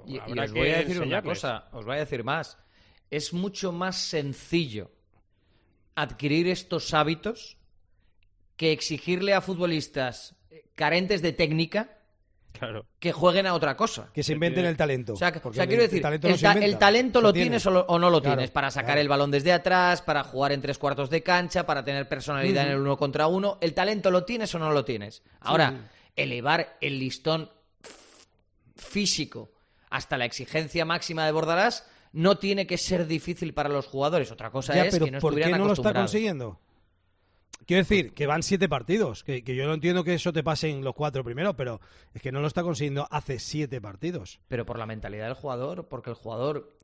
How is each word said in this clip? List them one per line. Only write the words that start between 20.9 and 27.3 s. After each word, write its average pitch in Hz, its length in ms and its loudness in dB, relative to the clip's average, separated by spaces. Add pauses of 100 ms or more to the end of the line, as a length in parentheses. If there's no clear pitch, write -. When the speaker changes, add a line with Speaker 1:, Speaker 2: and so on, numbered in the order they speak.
Speaker 1:
de 160 120 2
cancha, 175 440 2
para 143 180 0
tener 139 240 -4
personalidad 135 560 0
Speaker 3:
Ujú. 143 60 0
Speaker 1:
en 139 60 0
el 139 60 0
uno 139 140 2
contra 147 300 2
uno. 190 340 0
El 165 140 0
talento 190 360 2
lo 180 140 4
tienes 226 300 -6
o 170 40 -6
no 156 140 0
lo 143 140 2
tienes. 107 300 -6
Speaker 3:
Sí, - 140 -20 (100)
Speaker 1:
Ahora, 147 320 4
Speaker 3:
sí. 104 40 -8 (400)
Speaker 1:
elevar 143 640 -2
el 139 180 -4
listón 151 520 -2 (340)